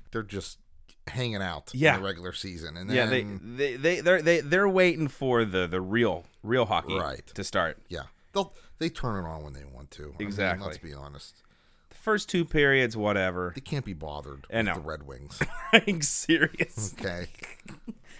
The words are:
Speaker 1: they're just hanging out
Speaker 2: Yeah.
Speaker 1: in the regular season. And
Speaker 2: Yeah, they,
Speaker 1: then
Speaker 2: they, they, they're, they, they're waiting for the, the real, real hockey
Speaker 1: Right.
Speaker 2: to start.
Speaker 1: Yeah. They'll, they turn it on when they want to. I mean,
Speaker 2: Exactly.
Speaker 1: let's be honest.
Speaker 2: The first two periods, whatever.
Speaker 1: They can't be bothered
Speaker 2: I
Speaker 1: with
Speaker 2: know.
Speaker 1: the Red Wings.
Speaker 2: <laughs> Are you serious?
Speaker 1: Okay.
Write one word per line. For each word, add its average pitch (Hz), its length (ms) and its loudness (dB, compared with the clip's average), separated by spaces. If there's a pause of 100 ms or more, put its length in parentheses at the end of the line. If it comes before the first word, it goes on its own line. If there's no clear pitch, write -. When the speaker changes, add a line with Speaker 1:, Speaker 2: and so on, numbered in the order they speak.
(100)
Speaker 1:
they're 113 140 -4
just 98 340 -8 (480)
hanging 117 340 -4
out 87 320 -6
Speaker 2:
Yeah. 139 220 4
Speaker 1:
in 101 80 -2
the 98 60 -4
regular 87 240 -6
season. 82 440 -10
And 92 140 -8
Speaker 2:
Yeah, 127 160 4
they, 120 160 2
Speaker 1:
then 104 340 -10
Speaker 2:
they, 131 200 0
they, 156 240 2
they're, 170 200 6
they, 160 200 6
they're 175 280 4
waiting 180 400 6
for 127 380 4
the, 92 220 2
the 92 120 0
real, 92 440 2 (180)
real 117 240 2
hockey 92 320 0
Speaker 1:
Right. 71 300 -4
Speaker 2:
to - 160 -8
start. 82 340 0 (100)
Speaker 1:
Yeah. 82 140 -8 (300)
They'll, 196 200 -2 (260)
they 160 120 -2
turn 107 340 -4
it 82 40 -8
on 78 160 -10
when 73 100 -12
they 69 100 -14
want 67 280 -18
to. 76 100 -16
I 73 160 -12
mean, 104 100 -4
Speaker 2:
Exactly. 98 380 -2
Speaker 1:
let's 78 120 -8
be 80 140 -14
honest. 71 500 -16 (480)
Speaker 2:
The - 60 -20
first 208 320 0
two 170 160 2
periods, 135 520 4
whatever. 92 580 0
Speaker 1:
They - 80 -12
can't 139 220 -6
be 98 100 -8
bothered 73 580 -12
Speaker 2:
I 107 60 -4
Speaker 1:
with 110 80 2
Speaker 2:
know. 90 80 0
Speaker 1:
the 76 60 -6
Red 76 240 -8
Wings. 69 360 -12 (160)
Speaker 2:
<laughs> - 160 -2
Are 220 140 8
you 175 160 0
serious? 147 960 2
Speaker 1:
Okay. 87 300 -4 (920)